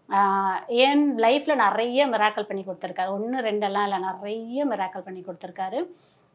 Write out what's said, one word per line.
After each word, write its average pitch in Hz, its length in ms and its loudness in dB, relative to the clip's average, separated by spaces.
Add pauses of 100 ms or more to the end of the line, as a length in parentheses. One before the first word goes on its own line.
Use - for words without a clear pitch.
ஆ, 196 560 2
என் 277 500 4
லைஃப்ல 277 400 2
நிறைய 240 520 2
மிராக்கிள் 208 400 0
பண்ணி 196 160 -6
கொடுத்துருக்காரு. 185 500 -6
ஒண்ணு 233 320 -4
ரெண்டெல்லாம் 208 380 0
இல்ல, 196 140 -2
நிறைய 214 720 -4
மிராக்கிள் 190 360 -4
பண்ணி 185 160 -14
கொடுத்துருக்காரு. 185 680 -8 (480)